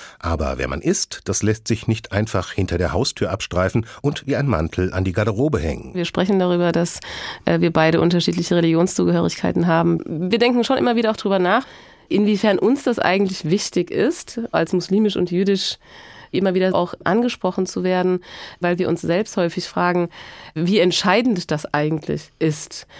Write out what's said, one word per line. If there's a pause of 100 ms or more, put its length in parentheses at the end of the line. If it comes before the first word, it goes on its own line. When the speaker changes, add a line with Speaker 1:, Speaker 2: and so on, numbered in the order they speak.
(200)
Speaker 1:
Aber
wer
man
ist,
das
lässt
sich
nicht
einfach
hinter
der
Haustür
abstreifen (160)
und
wie
ein
Mantel
an
die
Garderobe
hängen.
Speaker 2:
Wir
sprechen
darüber,
dass, (460)
äh,
wir
beide
unterschiedliche
Religionszugehörigkeiten
haben.
Wir
denken
schon
immer
wieder
auch
drüber
nach, (400)
inwiefern
uns
das
eigentlich
wichtig
ist, (100)
als
muslimisch
und
jüdisch (540)
immer
wieder
auch (100)
angesprochen
zu
werden, (400)
weil
wir
uns
selbst
häufig
fragen, (440)
wie
entscheidend
das
eigentlich
ist (140)